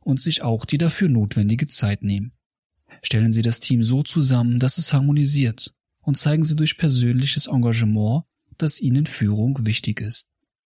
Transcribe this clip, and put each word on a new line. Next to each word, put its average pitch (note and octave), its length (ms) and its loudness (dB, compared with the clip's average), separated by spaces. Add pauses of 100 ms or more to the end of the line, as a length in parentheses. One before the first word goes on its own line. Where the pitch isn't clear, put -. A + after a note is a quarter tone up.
und C3 200 -2
sich - 220 -4
auch A2+ 220 -2
die D3+ 120 -2
dafür E3+ 320 0
notwendige A2 580 2
Zeit - 360 -2
nehmen. G2+ 300 -4 (680)
Stellen A2 320 2
Sie A2+ 80 0
das A#2 180 0
Team A#2+ 240 0
so B2+ 200 0
zusammen, B2 560 0
dass B2+ 180 0
es E3+ 160 -4
harmonisiert, C#3 800 0 (280)
und C#3 160 -2
zeigen D#3 260 2
Sie D3+ 120 0
durch D#3 220 0
persönliches C3 680 0
Engagement, A2+ 800 0 (320)
dass - 240 -2
Ihnen C#3 240 2
Führung A2 600 -2
wichtig A2 360 -4
ist. - 260 -10 (380)